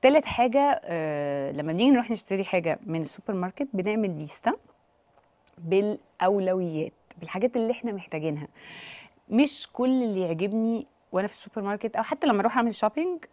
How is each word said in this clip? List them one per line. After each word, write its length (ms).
تالت 220
حاجة، 600
آه، 680
لما 200
بنيجي 180
نروح 200
نشتري 340
حاجة 420
من 160
السوبر 320
ماركت 400
بنعمل 440
ليستة 380
بالأولويات، 1300
بالحاجات 360
اللي 160
إحنا 200
محتاجينها. 560
مش 440
كل 300
اللي 180
يعجبني 680
وأنا 140
في 80
السوبر 280
ماركت 340
أو 60
حتى 240
لما 140
أروح 160
أعمل 180
شوبينج 580